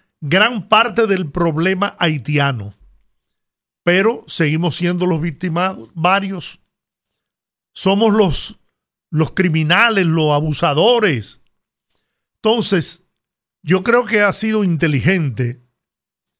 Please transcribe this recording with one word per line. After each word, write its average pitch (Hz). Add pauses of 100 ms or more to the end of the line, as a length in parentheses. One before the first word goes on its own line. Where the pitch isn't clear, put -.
(220)
gran 190
parte 220
del 190
problema 175
haitiano, 139 (1080)
pero 196
seguimos 160
siendo 175
los 165
victimados, 175
varios. 185 (1120)
Somos 202
los, 190 (520)
los 156
criminales, 180
los 160
abusadores. 156 (920)
Entonces, - (580)
yo 185
creo 240
que 208
ha 202
sido 214
inteligente 147 (800)